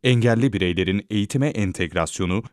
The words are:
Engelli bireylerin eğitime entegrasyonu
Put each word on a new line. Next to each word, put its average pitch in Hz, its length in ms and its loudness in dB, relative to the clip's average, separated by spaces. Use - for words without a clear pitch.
Engelli 120 500 4
bireylerin 92 560 0
eğitime 107 380 0
entegrasyonu 92 1040 -4